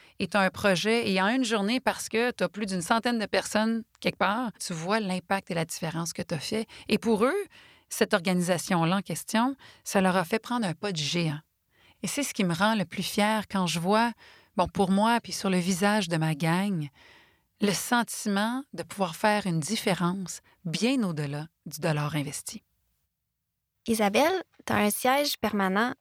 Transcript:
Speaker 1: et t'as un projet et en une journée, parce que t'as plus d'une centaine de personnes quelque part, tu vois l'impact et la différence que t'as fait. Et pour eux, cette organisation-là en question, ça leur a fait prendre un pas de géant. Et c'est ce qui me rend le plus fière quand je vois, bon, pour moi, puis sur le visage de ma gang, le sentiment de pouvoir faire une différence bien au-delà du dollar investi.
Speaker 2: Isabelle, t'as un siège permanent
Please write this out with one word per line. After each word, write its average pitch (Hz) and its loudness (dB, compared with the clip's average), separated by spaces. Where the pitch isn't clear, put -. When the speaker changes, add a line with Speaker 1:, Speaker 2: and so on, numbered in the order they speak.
Speaker 1:
et 196 -2
t'as 208 2
un 190 4
projet 202 2
et 190 2
en 190 2
une 262 2
journée, 214 0
parce - -4
que 240 0
t'as 196 -2
plus 208 -6
d'une 190 -4
centaine 233 0
de 208 -2
personnes 220 0
quelque - -2
part, 208 0
tu - -8
vois 175 -2
l'impact 190 -2
et - -2
la 165 0
différence 165 -6
que - -8
t'as 165 -4
fait. 220 -4
Et 214 2
pour 214 2
eux, 370 0
cette - 0
organisation-là 175 0
en 202 -2
question, 226 -2
ça - 2
leur 185 4
a 185 4
fait 220 -2
prendre 240 -2
un 170 -2
pas 208 -4
de 170 -4
géant. 151 0
Et 202 -6
c'est - -2
ce - -6
qui 214 0
me 170 2
rend 202 2
le 202 0
plus 185 -6
fière 208 0
quand 185 0
je 160 -2
vois, 214 2
bon, 180 2
pour 180 0
moi, 208 4
puis - -14
sur 196 -2
le 180 4
visage 190 2
de 170 0
ma 160 2
gang, 170 0
le 202 2
sentiment 208 0
de 175 -8
pouvoir 165 -4
faire 208 2
une 170 2
différence 185 -2
bien 226 0
au-delà 151 -4
du 151 -14
dollar 147 0
investi. 147 -6
Speaker 2:
Isabelle, 233 2
t'as - -2
un 208 2
siège 277 0
permanent 208 0